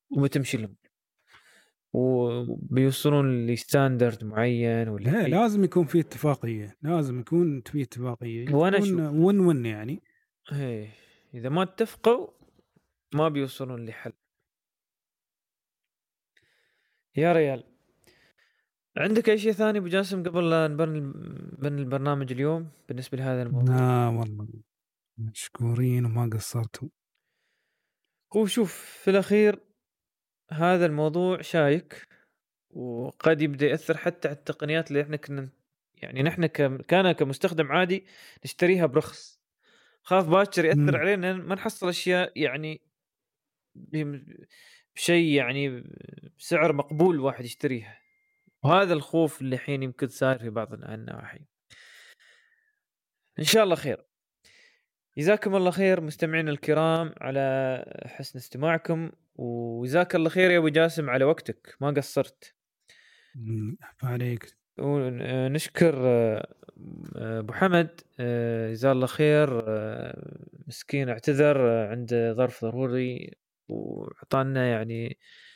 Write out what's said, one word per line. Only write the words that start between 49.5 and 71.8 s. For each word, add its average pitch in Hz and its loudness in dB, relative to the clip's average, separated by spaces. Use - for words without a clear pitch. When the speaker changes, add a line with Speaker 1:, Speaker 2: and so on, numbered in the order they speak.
Speaker 1:
الحين 135 -6
يمكن 131 -6
صار 131 0
في 117 -10
بعض 107 -6
النواحي. 113 -14
إن - -6
شاء 214 4
الله 180 2
خير. 143 -6
جزاكم 190 2
الله 180 2
خير 185 2
مستمعينا 160 -2
الكرام 160 0
على 135 -2
حسن - -14
استماعكم، 160 -4
وجزاك 123 -2
الله 165 2
خير 185 4
يا 175 6
أبو 160 4
جاسم 160 2
على 131 2
وقتك، - -2
ما 135 0
قصرت. - -4
Speaker 2:
مم، 113 -6
عفا - -10
عليك. 123 -4
Speaker 1:
ون-، 131 -2
نشكر، 156 0
آه، 120 2
آه، 113 -8
أبو 110 -10
حمد، 175 2
آه، 117 -2
جزاه 120 2
الله 127 2
خير، 151 2
آه، - -6
مسكين 135 -4
اعتذر، 135 4
آه، 113 0